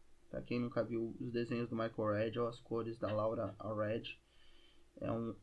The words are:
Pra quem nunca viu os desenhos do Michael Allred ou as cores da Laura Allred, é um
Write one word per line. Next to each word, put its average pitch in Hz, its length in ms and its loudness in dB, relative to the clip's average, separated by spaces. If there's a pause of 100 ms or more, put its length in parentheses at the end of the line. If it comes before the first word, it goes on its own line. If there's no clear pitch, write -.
(300)
Pra - 100 -4
quem 120 200 0
nunca 120 240 2
viu 113 360 -2
os 127 120 -4
desenhos 120 360 0
do 127 60 -4
Michael 110 340 2
Allred 107 300 2
ou 120 80 4
as 117 140 -4
cores 113 360 -2
da 101 160 0
Laura 107 460 2
Allred, 107 580 0 (840)
é 117 100 0
um 113 320 0